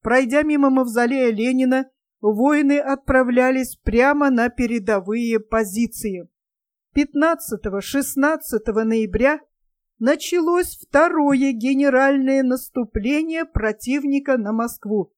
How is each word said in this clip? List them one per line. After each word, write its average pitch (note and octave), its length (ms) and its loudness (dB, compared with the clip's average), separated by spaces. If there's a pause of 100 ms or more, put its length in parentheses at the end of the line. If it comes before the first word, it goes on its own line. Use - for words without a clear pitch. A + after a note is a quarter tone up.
Пройдя C4 420 2
мимо C#4+ 280 2
мавзолея B3 600 2
Ленина, B3+ 600 0 (320)
воины C#4 560 2
отправлялись C4 960 0
прямо C#4 540 2
на A#3+ 180 2
передовые A3+ 920 -2
позиции. G#3+ 880 -4 (680)
Пятнадцатого, C#4+ 880 -2
шестнадцатого C4+ 1000 -2
ноября A3+ 560 0 (580)
началось E4+ 840 0
второе C#4+ 680 2
генеральное C4+ 920 2
наступление C4 1040 -4
противника C#4 920 -2
на G#3 140 -4
Москву. G#3+ 640 -4